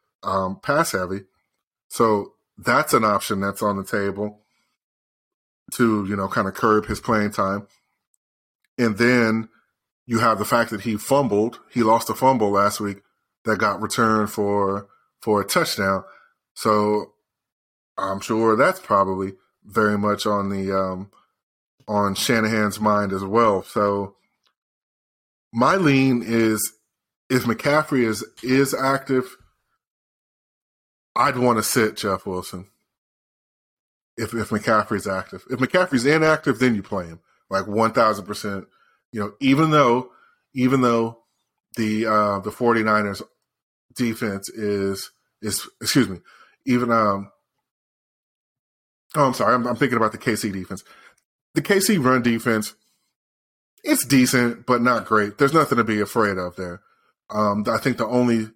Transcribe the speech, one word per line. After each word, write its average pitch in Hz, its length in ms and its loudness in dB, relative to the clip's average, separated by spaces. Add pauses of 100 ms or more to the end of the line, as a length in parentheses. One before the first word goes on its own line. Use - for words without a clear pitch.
(240)
um, 95 380 -4
pass 151 300 0
heavy. 92 300 -4 (680)
So 107 440 0 (240)
that's 123 360 0
an 120 100 8
option 101 360 2
that's 98 220 -4
on 104 160 0
the 98 60 -6
table 101 580 -4 (1300)
to, 110 320 2
you 101 100 -4
know, 98 120 -2
kinda 98 240 -2
curb 107 340 2
his 107 140 -8
playing 104 320 -2
time. 101 360 -4 (1080)
And 113 200 0
then 113 520 2 (560)
you 117 140 -2
have 113 180 2
the 104 80 -2
fact 117 240 0
that 104 120 -8
he 110 140 -4
fumbled. 117 640 0 (120)
He 120 120 0
lost 113 260 2
a 110 40 -2
fumble 120 380 2
last 101 280 0
week 101 220 -8 (440)
that 107 140 0
got 104 220 0
returned 107 500 0
for, 101 560 -2 (320)
for 104 220 0
a 95 40 -4
touchdown. 98 580 -2 (500)
So 107 600 0 (840)
I'm 98 220 -6
sure 110 360 0
that's 147 240 2
probably 98 540 0 (300)
very 104 340 0
much 104 280 -2
on 101 240 -2
the, 98 280 -4
um, 95 340 -6 (760)
on 101 280 0
Shanahan's 110 640 0
mind 104 320 0
as 98 120 -4
well. 101 400 2
So 101 520 -2 (1400)
my 131 240 2
lean 135 480 2
is, 113 480 0 (560)
if 127 140 2
McCaffrey 139 600 0
is, 110 220 -2 (180)
is 135 300 2
active, 131 640 -2 (1800)
I'd 127 240 0
wanna 120 240 4
sit 110 360 0
Jeff 98 280 -4
Wilson. 92 420 -8 (1500)
If, 117 180 -8
if 113 160 -4
McCaffrey's 107 580 0
active. 95 420 -8
If 123 100 -6
McCaffrey's 131 460 0
inactive, 156 540 2
then 123 140 2
you 104 80 -4
play 95 260 -8
him, 82 120 -18 (300)
like, 95 180 -4
one 107 240 0
thousand 107 340 2
percent. 101 400 -8 (460)
You 110 80 -8
know, 104 220 -6
even 139 300 4
though, 127 400 4 (420)
even 131 260 2
though 117 400 0 (560)
the, 110 300 -2
uh, 107 340 2
the 101 120 -8
forty-niners 107 720 0 (720)
defense 110 560 -4
is, 101 600 -4 (300)
is, 104 260 -8 (140)
excuse 123 260 0
me, 92 120 -10 (460)
even, 123 260 0
um, 104 380 0 (1900)
oh, 147 100 2
I'm 127 80 2
sorry, 110 200 2
I'm, 120 140 0
I'm 120 80 -4
thinking 120 220 0
about 110 160 0
the - 40 -14
K 110 200 -2
C 107 120 -4
defense. 95 360 -10 (720)
The 160 60 -2
K 196 200 2
C 202 160 2
run 127 240 4
defense, 113 520 0 (1080)
it's 302 220 0
decent, 123 600 2
but 123 160 2
not 117 240 0
great. 104 320 0
There's 139 160 2
nothing 147 240 2
to 117 60 4
be 107 160 0
afraid 104 380 0
of 90 180 -6
there. 87 260 -10 (480)
Um, 107 400 0
I - 80 0
think 123 200 -2
the 117 100 -4
only 117 480 2